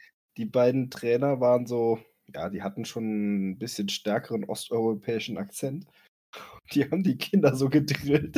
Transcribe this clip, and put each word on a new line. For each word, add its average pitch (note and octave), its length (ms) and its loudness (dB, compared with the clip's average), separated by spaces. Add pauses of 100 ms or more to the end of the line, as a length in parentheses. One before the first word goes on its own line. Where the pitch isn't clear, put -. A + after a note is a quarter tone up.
<laughs> - 300 -20
Die A2+ 80 -4
beiden B2+ 460 2
Trainer B2 500 2
waren B2 260 4
so, A#2 320 2 (340)
ja, F2 180 -6
die G2+ 120 -8
hatten G2+ 220 -8
schon G#2 680 -2
ein F#2 60 -10
bisschen G#2+ 300 -6
stärkeren A2 560 -4
osteuropäischen A2+ 920 -4
Akzent. C#3 480 -8 (880)
Die C#3 100 4
haben F3+ 200 0
die B2+ 120 2
Kinder D3 380 4
so C3+ 160 2
gedrillt, D3 680 0